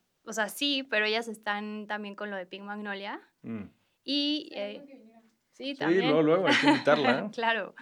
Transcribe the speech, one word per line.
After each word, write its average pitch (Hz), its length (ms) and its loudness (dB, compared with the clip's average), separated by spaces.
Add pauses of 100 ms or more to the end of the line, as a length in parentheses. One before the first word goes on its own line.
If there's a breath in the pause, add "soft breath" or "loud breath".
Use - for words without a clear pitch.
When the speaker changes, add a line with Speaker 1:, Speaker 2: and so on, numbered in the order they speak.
(240)
Speaker 1:
o 226 100 -12
sea, 208 160 -2
sí, 269 380 -2
pero 214 200 0
ellas 226 200 0
están 214 600 -6
también 208 260 -8
con 208 160 -10
lo 202 80 -6
de 180 80 -8
Pink 190 160 -16
Magnolia. 202 580 -10 (220)
Speaker 2:
Mm. - 220 -10 (400)
Speaker 1:
Y, 285 500 -4
Speaker 2:
Ay, - 60 -10
Speaker 1:
eh, 202 160 -8
Speaker 2:
¿cuándo 285 160 -16
que 254 80 -20
viniera? 220 220 -20 (320)
Speaker 1:
sí, - 200 -14
Speaker 2:
Sí, - 60 -6
Speaker 1:
también. 370 260 4
Speaker 2:
luego, - 160 6
luego, 170 260 4
hay 285 100 6
que - 100 4
invitarla, 151 520 4
¿eh? 202 100 -6
Speaker 1:
<laughs> - 60 -14
Claro, 226 460 -2